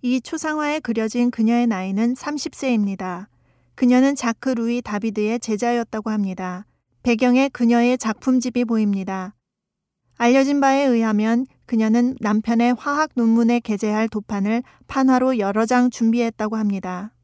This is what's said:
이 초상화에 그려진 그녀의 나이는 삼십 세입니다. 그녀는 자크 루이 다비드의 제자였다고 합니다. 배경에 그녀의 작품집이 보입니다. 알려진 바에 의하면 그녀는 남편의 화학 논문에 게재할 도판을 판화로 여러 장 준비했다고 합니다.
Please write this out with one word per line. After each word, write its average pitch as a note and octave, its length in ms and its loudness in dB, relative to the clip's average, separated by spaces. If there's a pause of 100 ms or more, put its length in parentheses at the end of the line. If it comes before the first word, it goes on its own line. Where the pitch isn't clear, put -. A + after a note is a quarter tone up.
이 B3 180 0
초상화에 D4+ 580 -4
그려진 A#3+ 520 -2
그녀의 A#3 340 2
나이는 G3+ 480 -2
삼십 D4 400 -8
세입니다. G3+ 760 -4 (440)
그녀는 B3+ 420 4
자크 B3 340 -4
루이 A#3+ 340 -2
다비드의 G#3+ 560 -4
제자였다고 A3+ 720 -4
합니다. F#3 540 -6 (360)
배경에 B3 480 2
그녀의 A#3+ 480 2
작품집이 B3 680 -2
보입니다. G3 680 -2 (840)
알려진 C4+ 440 4
바에 C4+ 220 4
의하면 A3+ 640 2 (180)
그녀는 A#3 540 2
남편의 A#3 560 2
화학 C#4+ 400 -2
논문에 A#3 440 2
게재할 G#3+ 480 -2
도판을 G#3+ 540 -2 (260)
판화로 C4 520 2
여러 G3+ 260 0
장 B3 240 4
준비했다고 A3+ 680 -2
합니다. G3 540 -4 (120)